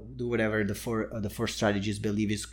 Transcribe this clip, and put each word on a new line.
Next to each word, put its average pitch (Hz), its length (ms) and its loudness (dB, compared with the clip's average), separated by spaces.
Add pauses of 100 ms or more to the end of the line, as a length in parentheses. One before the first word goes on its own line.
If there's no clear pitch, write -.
(160)
do 120 120 -4
whatever 110 360 2
the 101 100 0
four, 110 400 -2
uh, 113 60 2
the 101 100 -2
four 113 160 -2
strategists 104 560 2
believe 107 300 0
is 101 200 -4